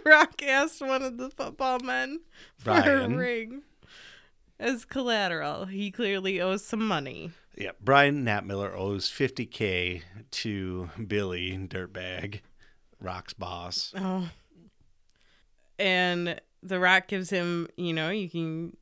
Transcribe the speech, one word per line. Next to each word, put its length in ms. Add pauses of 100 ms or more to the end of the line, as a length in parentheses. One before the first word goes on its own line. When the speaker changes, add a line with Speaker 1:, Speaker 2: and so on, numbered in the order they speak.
Speaker 1:
Rock 380
asked 380
one 220
of 140
the 120
football 500
men 420 (360)
for 80 (160)
Speaker 2:
Brian. 320
Speaker 1:
a 40
ring 440 (1000)
as 260
collateral. 800
He 260
clearly 500
owes 240
some 220
money. 440 (260)
Speaker 2:
Yeah, 140 (100)
Brian 420
Knapmiller 520
owes 340
fifty 380
K 560 (280)
to 580 (180)
Billy 500 (100)
Dirtbag, 760 (600)
Rock's 320
boss. 640
Speaker 1:
Oh. 320 (1500)
And 600 (240)
The 160
Rock 280
gives 240
him, 440
you 180
know, 160
you 200
can, 520